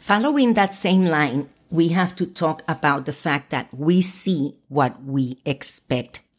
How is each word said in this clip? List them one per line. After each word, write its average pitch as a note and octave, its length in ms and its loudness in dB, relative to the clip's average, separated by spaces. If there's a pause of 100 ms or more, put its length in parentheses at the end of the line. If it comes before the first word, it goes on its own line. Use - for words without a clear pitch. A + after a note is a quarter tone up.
Following A#3+ 540 2
that G3 200 2
same F#3 300 4
line, C#3+ 440 0 (220)
we E3 200 2
have F3+ 260 -2
to F3 100 -4
talk D#3+ 400 -4
about C#3+ 400 -2
the D3 60 -8
fact C#3+ 380 -6
that - 220 -6
we E3 300 2
see D3+ 540 0 (120)
what C3 360 -2
we C3+ 400 -4
expect - 760 -4 (180)